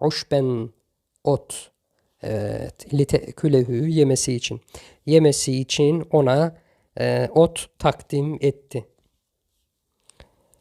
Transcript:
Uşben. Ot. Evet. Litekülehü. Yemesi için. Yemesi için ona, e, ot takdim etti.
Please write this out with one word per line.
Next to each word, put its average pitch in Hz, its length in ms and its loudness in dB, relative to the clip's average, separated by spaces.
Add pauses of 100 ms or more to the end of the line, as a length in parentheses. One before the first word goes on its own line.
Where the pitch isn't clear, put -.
Uşben. 131 720 -2 (540)
Ot. - 460 -4 (520)
Evet. 110 720 -8
Litekülehü. 139 920 0
Yemesi 135 440 2
için. 120 280 -6 (460)
Yemesi 143 540 4
için 151 520 0
ona, 151 440 2 (440)
e, 123 340 0
ot 165 340 2 (100)
takdim 147 640 -4
etti. 135 440 -4 (1800)